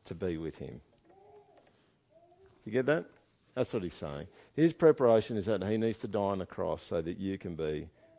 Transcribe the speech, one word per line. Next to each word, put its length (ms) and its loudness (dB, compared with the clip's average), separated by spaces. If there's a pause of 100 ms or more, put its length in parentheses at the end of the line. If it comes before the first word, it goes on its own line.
to 100 -10
be 240 -4
with 200 -8
him. 220 -12 (1800)
You 80 -12
get 140 0
that? 200 2 (480)
That's 200 -2
what 80 -2
he's 120 -6
saying. 340 -10 (260)
His 180 4
preparation 640 6
is 100 -2
that 180 0
he 140 0
needs 200 0
to 100 -8
die 120 0
on 180 0
the 80 -4
cross 360 -4
so 200 -2
that 160 -6
you 200 -4
can 180 -8
be 320 -4 (300)